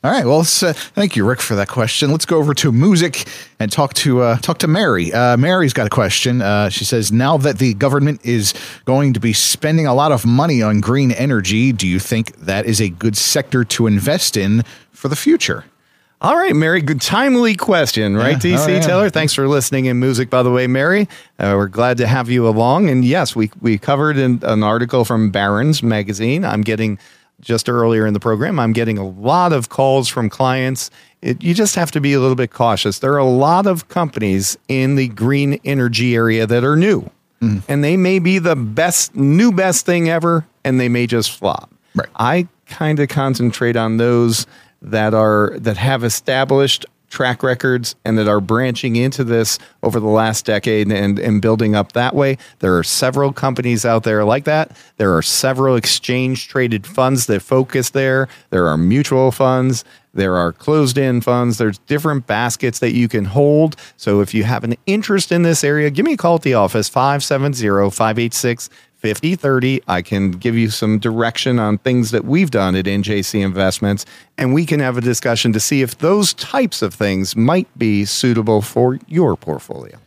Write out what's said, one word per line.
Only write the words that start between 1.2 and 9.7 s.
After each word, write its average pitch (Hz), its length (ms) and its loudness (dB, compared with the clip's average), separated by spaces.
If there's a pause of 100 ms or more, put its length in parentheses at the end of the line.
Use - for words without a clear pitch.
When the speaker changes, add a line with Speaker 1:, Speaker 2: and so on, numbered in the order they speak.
Speaker 1:
Rick, 127 140 -2
for - 120 -4
that 101 140 0
question. 127 420 -2
Let's 156 160 0
go 170 140 0
over 143 160 0
to 143 160 0
music 165 560 2 (320)
and 110 120 -4
talk 143 240 -2
to, 127 260 2
uh, 117 160 2
talk 165 220 -2
to 170 80 0
Mary. 135 460 0
Uh, 120 240 4
Mary's 160 360 2
got 117 120 -2
a 104 60 -2
question. 123 500 0
Uh, 104 280 0
she 101 160 -6
says, 107 260 -2
"Now 135 260 2
that 131 220 0
the 123 160 2
government 139 480 0
is 117 320 -2 (300)
going 131 280 2
to 98 60 0
be 113 120 0
spending 156 540 0